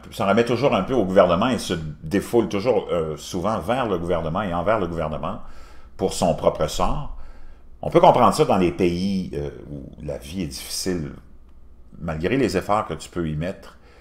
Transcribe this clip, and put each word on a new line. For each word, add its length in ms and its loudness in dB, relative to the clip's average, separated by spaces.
s'en 160 -2
remet 180 6
toujours 300 2
un 80 2
peu 100 -4
au 100 4
gouvernement 440 6
et 100 0
se 160 -4
défoule 440 2
toujours, 440 0
euh, 260 -2
souvent 420 -4
vers 280 0
le 100 0
gouvernement 460 0
et 100 -4
envers 260 2
le 80 -2
gouvernement 520 -4
pour 160 0
son 220 2
propre 320 2
sort. 500 -2
On 80 -4
peut 100 6
comprendre 360 6
ça 100 4
dans 120 2
les 140 4
pays, 640 0
euh, 160 -4
où 180 -12
la 140 -8
vie 260 -8
est 40 -6
difficile, 640 -6
malgré 380 -2
les 200 2
efforts 280 0
que 80 -6
tu 160 -12
peux 180 -4
y 80 -4
mettre, 440 -8